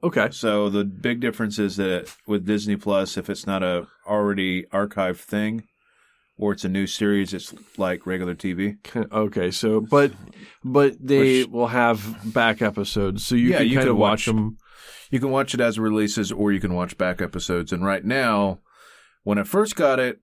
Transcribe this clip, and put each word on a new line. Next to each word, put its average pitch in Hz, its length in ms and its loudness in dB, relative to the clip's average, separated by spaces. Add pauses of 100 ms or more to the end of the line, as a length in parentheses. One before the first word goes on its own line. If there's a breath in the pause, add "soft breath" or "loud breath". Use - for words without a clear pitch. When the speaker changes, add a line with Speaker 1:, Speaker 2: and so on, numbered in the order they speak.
Speaker 1:
Okay. 127 300 2
Speaker 2:
So 104 360 0
the 101 160 2
big 117 360 -4
difference 110 380 -4
is 98 180 0
that 92 360 -2 (140)
with 101 200 -2
Disney 104 300 0
Plus, 98 400 -2
if 95 140 -8
it's - 160 -8
not 95 160 -2
a 87 240 -2 (200)
already 98 680 0
archived 98 460 -2
thing, 107 460 -4 (720)
or 101 160 0
it's 98 120 -6
a 95 40 0
new 95 180 0
series, 101 480 0
it's - 180 -12 (240)
like 90 300 -2
regular 90 280 -4
T 92 180 -6
V. 98 220 -4 (200)
Speaker 1:
<laughs> 110 180 -4
Okay, 101 380 0
so, 110 300 0
but, 143 320 2 (520 loud breath)
but 135 360 4
they 131 420 4
Speaker 2:
Which - 80 -4
Speaker 1:
will 120 180 0
have 113 640 0
back 117 300 2
episodes, 101 640 -2
so 127 80 0
you 120 160 4
Speaker 2:
Yeah, 180 80 2
Speaker 1:
can 113 80 4
Speaker 2:
you 120 120 2
Speaker 1:
kinda 131 140 2
Speaker 2:
can 107 40 4
Speaker 1:
watch 104 140 4
Speaker 2:
watch 107 160 0
Speaker 1:
them. 110 300 0 (540 loud breath)
Speaker 2:
You 131 100 0
can 135 100 0
watch 135 240 0
it 123 60 0
as 117 180 2
it 113 40 0
releases, 107 500 0
or 104 200 2
you 95 80 2
can 90 140 -2
watch 90 220 -4
back 90 240 -2
episodes. 87 520 -4
And 90 120 -2
right 98 200 -2
now, 107 560 0 (640 soft breath)
when 104 140 0
I 101 40 0
first 208 320 0
got 139 240 2
it 127 240 -2